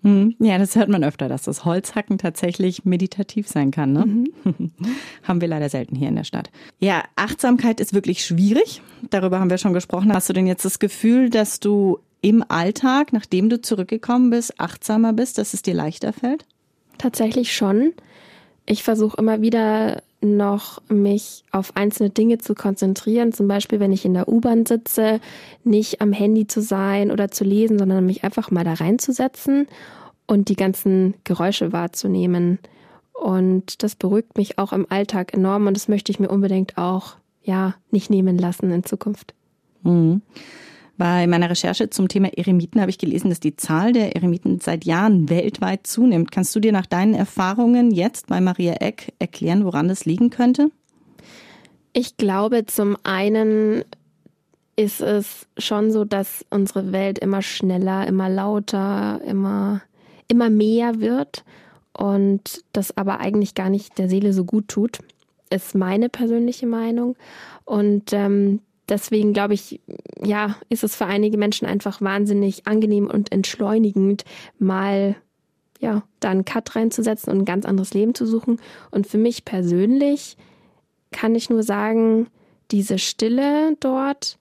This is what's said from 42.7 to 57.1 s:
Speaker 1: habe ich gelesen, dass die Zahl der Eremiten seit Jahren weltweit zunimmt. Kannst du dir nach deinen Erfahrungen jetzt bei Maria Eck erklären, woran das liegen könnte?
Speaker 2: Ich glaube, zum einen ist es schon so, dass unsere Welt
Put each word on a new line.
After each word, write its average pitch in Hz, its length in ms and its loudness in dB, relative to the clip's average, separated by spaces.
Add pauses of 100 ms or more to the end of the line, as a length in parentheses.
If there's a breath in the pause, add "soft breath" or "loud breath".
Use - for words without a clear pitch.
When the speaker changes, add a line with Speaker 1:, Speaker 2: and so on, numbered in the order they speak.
Speaker 1:
habe 190 120 0
ich - 80 -6
gelesen, 185 300 0
dass 170 100 -2
die 151 160 -4
Zahl 175 360 0
der 226 240 2
Eremiten 175 440 0
seit 165 260 -6
Jahren 175 440 2
weltweit 185 580 -2
zunimmt. 214 440 2
Kannst - 240 -2
du 220 40 0
dir 220 120 2
nach 190 140 0
deinen 196 300 2
Erfahrungen 233 760 2
jetzt 196 380 -2
bei 185 120 0
Maria 180 340 0
Eck - 440 -6
erklären, 180 480 -2
woran 165 220 0
das 190 180 -4
liegen 196 240 2
könnte? 247 400 2 (1200 loud breath)
Speaker 2:
Ich - 260 -4
glaube, 220 500 0
zum 202 340 0
einen 214 840 0 (920)
ist 208 260 -2
es - 460 -4 (100)
schon 214 340 0
so, 214 140 2
dass 196 460 -6
unsere 196 400 -2
Welt 196 260 -2